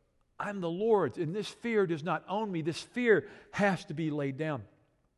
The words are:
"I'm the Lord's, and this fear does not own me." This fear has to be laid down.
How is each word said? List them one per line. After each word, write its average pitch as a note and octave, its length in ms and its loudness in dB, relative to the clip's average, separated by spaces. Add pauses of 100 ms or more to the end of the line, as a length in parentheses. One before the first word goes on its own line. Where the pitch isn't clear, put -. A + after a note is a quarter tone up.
(380)
"I'm G3+ 220 -6
the E3+ 80 -2
Lord's, F#3+ 480 2
and E3 180 -2
this G#3 140 -4
fear G#3+ 380 0
does D#3 180 -4
not D#3+ 240 -2
own G#3 240 -2
me." E3+ 80 -2
This D#3 220 -4
fear A#3 440 4 (260)
has G3 340 2
to - 80 -10
be D#3 160 -2
laid C#3+ 260 -4
down. D3 280 -4 (540)